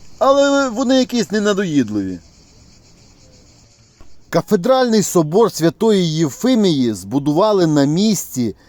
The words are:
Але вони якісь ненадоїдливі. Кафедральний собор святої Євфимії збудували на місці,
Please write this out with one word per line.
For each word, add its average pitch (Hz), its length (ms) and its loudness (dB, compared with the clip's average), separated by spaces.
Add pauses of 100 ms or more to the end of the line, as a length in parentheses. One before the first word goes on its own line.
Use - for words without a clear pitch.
(180)
Але 277 520 2
вони 247 300 0
якісь 240 320 -2
ненадоїдливі. 147 880 -2 (2000)
Кафедральний 220 760 0
собор 175 480 0
святої 175 640 0
Євфимії 165 800 0
збудували 147 760 0
на 147 180 2
місці, 151 680 -2 (140)